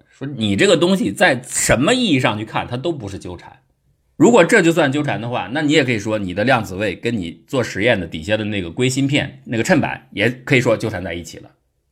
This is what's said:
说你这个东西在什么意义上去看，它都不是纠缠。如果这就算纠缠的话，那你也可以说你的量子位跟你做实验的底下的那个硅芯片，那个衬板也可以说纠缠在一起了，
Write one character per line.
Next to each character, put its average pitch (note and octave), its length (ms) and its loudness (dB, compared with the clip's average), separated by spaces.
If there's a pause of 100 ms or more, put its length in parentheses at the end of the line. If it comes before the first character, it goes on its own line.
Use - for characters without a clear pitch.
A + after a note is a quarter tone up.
说 - 180 -14
你 A2 300 -2
这 F3 100 4
个 G3 100 6
东 F3 200 2
西 F3 160 -2
在 D3 320 2
什 - 340 0
么 D#3+ 140 2
意 B3+ 140 0
义 F3 120 2
上 A#2 200 0
去 G#2+ 80 -8
看， G#2+ 200 -6
它 A#2+ 120 -8
都 C3+ 120 -6
不 C3 160 -10
是 F#2 120 -12
纠 F2+ 180 -12
缠。 - 220 -20 (580)
如 F3+ 160 6
果 A3 120 8
这 A3 180 4
就 E3 100 4
算 D#3 180 2
纠 D3 120 0
缠 A2 180 -4
的 A2+ 80 -6
话， G#2+ 240 -6
那 D3 80 -4
你 D3+ 120 0
也 D#3 120 4
可 B2 80 0
以 A2+ 60 0
说 A2 200 -2
你 F#2+ 140 -6
的 F#2+ 100 -2
量 A#2+ 220 2
子 F2+ 100 -10
位 F#2 220 -4
跟 A#2 200 -4
你 F2 300 -8
做 C3 160 -2
实 G2 200 -6
验 A2 180 2
的 E2+ 60 -6
底 E2 160 -10
下 G2 120 0
的 A2 100 -2
那 G#2 180 -4
个 E2+ 80 -8
硅 B2+ 180 0
芯 C3+ 180 0
片， C3 380 -4
那 A#2 140 -4
个 A2+ 40 0
衬 F3 160 2
板 C#2+ 320 -4
也 G#2 200 0
可 C3 260 -2
以 B2 40 4
说 A#2+ 140 2
纠 G#2+ 140 -4
缠 F#2+ 160 -8
在 F2 80 -8
一 F2 100 -8
起 - 160 -16
了， - 120 -20 (420)